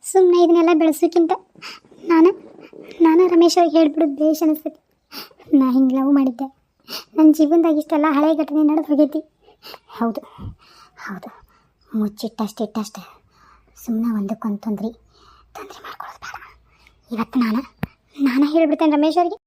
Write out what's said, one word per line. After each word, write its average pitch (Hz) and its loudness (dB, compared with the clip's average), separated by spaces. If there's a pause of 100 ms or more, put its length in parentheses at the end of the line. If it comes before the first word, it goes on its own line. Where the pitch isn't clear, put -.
ಸುಮ್ನೆ 359 2
ಇದನ್ನೆಲ್ಲ 339 2
ಬೆಳೆಸೋಕ್ಕಿಂತ 330 0 (760)
ನಾನು, 330 4 (760)
ನಾನು 330 4 (100)
ರಮೇಶ್ 339 4
ಅವ್ರಿಗೆ 320 2
ಹೇಳ್ಬಿಡೋದು 302 0
ಬೇಷ್ 311 0
ಅನಿಸ್ತೈತಿ. 311 -4 (760)
ನಾ 262 4
ಹಿಂಗೆ 262 2
ಲವ್ 269 -2
ಮಾಡಿದ್ದೆ, 269 -2 (720)
ನನ್ನ 311 6
ಜೀವನದಾಗ 320 2
ಇಷ್ಟೆಲ್ಲ 302 -2 (100)
ಹಳೆ 302 2 (100)
ಘಟನೆ 302 -2
ನಡೆದು 302 -2
ಹೋಗೈತಿ. 294 0 (760)
ಹೌದು, 233 -4 (840)
ಹೌದು, - -16 (600)
ಮುಚ್ಚಿಟ್ಟಷ್ಟೇ 214 -8
ಇಟ್ಟಷ್ಟೇ. 214 -12 (760)
ಸುಮ್ನೆ 233 -6 (100)
ಒಂದಕ್ಕೊಂದು 202 -8
ತೊಂದ್ರೆ, 220 -8 (680)
ತೊಂದ್ರೆ - -20
ಮಾಡ್ಕೊಳ್ಳೋದು - -20
ಬೇಡ. - -18 (680)
ಇವತ್ತು 233 -6
ನಾನು, 226 -4 (640)
ನಾನೇ 269 0
ಹೇಳ್ಬಿಡ್ತೇನೆ 311 2
ರಮೇಶ್ 311 0
ಅವ್ರಿಗೆ. 349 -4